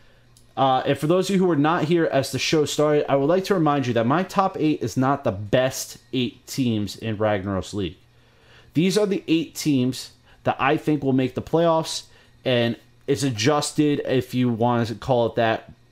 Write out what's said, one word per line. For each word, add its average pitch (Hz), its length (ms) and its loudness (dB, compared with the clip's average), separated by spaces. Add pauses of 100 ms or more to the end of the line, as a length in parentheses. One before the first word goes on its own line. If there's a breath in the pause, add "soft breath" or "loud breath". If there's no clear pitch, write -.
(560 soft breath)
Uh, 135 300 2
and 180 120 0
for 156 80 -4
those 180 220 2
of 196 80 0
you 180 40 2
who 185 60 4
were 170 100 2
not 151 280 2
here 165 220 2
as - 260 0
the 127 60 -4
show 151 260 2
started, 147 460 2
I 131 60 2
would 139 120 2
like 185 160 2
to 202 100 0
remind 147 320 2
you 123 80 0
that 113 120 2
my 160 180 2
top 190 340 0
eight 151 240 0
is 120 140 -6
not 131 260 0
the 120 100 0
best 127 680 -2 (140)
eight 123 340 -4
teams 113 500 -2
in 110 220 -8
Ragnaros 101 560 -2
League. 95 220 -6 (760 soft breath)
These 175 240 2
are 208 80 2
the 190 220 -2
eight 160 260 -2
teams 131 560 -2 (320 soft breath)
that - 160 -2
I 143 180 0
think 151 260 -2
will 135 100 0
make 127 220 0
the 113 80 -6
playoffs, 160 640 0 (400 soft breath)
and 120 320 0 (300)
it's 131 160 0
adjusted, 143 840 0
if 127 300 -2
you 127 140 2
want 117 400 0
to 117 60 -8
call 120 320 0
it 113 100 -6
that, 113 360 0 (200)